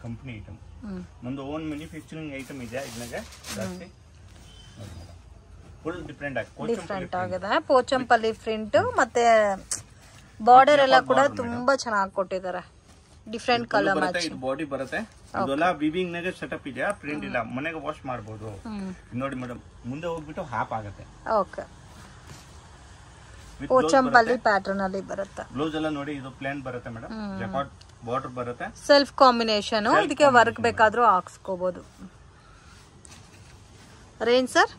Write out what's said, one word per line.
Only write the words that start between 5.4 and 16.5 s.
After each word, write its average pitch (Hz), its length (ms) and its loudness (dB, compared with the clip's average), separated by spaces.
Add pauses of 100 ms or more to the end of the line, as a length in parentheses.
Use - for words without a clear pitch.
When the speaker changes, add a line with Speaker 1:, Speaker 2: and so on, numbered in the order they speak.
Speaker 1:
ಫುಲ್ 160 240 -8
ಡಿಫರೆಂಟ್ 143 300 -8
ಆಗಿ, 107 100 -4
ಕೋಚಂಪಲ್ಲಿ - 280 -6
Speaker 2:
ಡಿಫರೆಂಟ್ 190 360 -8
Speaker 1:
ಪ್ರಿಂಟ್. - 40 -6
Speaker 2:
ಆಗಿದೆ. 185 520 -2
ಪೋಚಂಪಲ್ಲಿ 247 640 2
ಪ್ರಿಂಟ್ 226 640 0
ಮತ್ತೆ 247 240 2 (1200)
ಬಾರ್ಡರ್ 262 380 10
ಎಲ್ಲ 262 200 8
ಕೂಡ 262 160 2
Speaker 1:
ಬಾರ್ಡರ್ 277 220 4
Speaker 2:
ತುಂಬಾ 247 380 0
ಚೆನ್ನಾಗಿ 208 360 -2
ಕೊಟ್ಟಿದ್ದಾರೆ. 185 560 -4 (640)
ಡಿಫರೆಂಟ್ 233 300 0
Speaker 1:
ಇದು 233 80 -10
Speaker 2:
ಕಲರ್ 202 160 2
Speaker 1:
ಬರುತ್ತೆ, 190 260 2
Speaker 2:
ಮ್ಯಾಚಿಂಗ್. 165 260 -4
Speaker 1:
ಇದು 131 100 -6
ಬಾಡಿ 139 180 -4
ಬರುತ್ತೆ. 139 340 -6
Speaker 2:
ಓಕೆ. - 460 -6
Speaker 1:
ಇದೆಲ್ಲ 156 260 0
ವಿವಿಂಗ್ 165 420 -2
ನಾಗೆ 170 180 -6
ಸೆಟಪ್ 160 360 -10